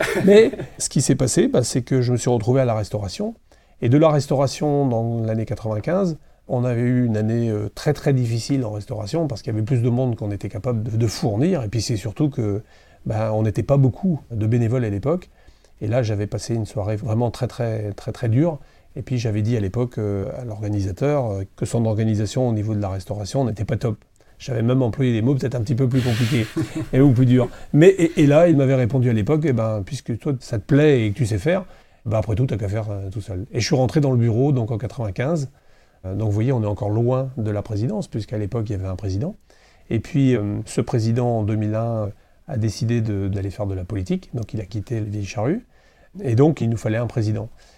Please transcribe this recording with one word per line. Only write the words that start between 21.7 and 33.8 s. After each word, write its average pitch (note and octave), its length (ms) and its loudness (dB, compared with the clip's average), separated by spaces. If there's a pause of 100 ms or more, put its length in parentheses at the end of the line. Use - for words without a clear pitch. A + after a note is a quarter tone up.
organisation A2 600 0
au A#2 60 0
niveau G#2+ 220 -2
de G#2+ 40 -2
la G2+ 80 -2
restauration G2+ 560 -4
n'était A2+ 220 -4
pas - 100 -2
top. A2 220 -2 (420)
J'avais A#2+ 220 -4
même B2+ 200 4
employé B2 300 0
des A2+ 100 2
mots C#3 140 2
peut-être C3 200 -2
un A#2 60 -2
petit A2+ 140 0
peu B2+ 140 2
plus C3 100 2
compliqués A#2 460 0 (240)
<laughs> - 240 -8
et, C3 80 6
ou C#3+ 100 8
plus B2+ 140 4
durs. B2 240 4 (240)
Mais, D3+ 160 10
et, F3 320 4
et C#3+ 60 6
là, D#3 200 8
il D#3+ 80 6
m'avait C3+ 200 4
répondu B2+ 340 2
à A#2 40 2
l'époque, « B2+ 300 2
Eh D#3 80 2
ben, A2 340 0
puisque A#2+ 320 -8
toi, D3 220 -4
ça - 200 -6
te - 40 -10
plaît C#3 420 6
et G#2 60 0
que G2+ 60 -4
tu B2 80 2
sais G#2 140 0
faire, F3+ 260 0 (400)
ben, A2 140 0
après G#2+ 160 0
tout, B2+ 100 2
t'as B2+ 100 -2
qu'à G2+ 140 -4
faire, G#2+ 200 -4
euh, G2 200 -6
tout G2 100 -8
seul. » F#2 320 -8
Et - 80 -4
je G#2+ 60 -2
suis - 100 0
rentré C3 240 2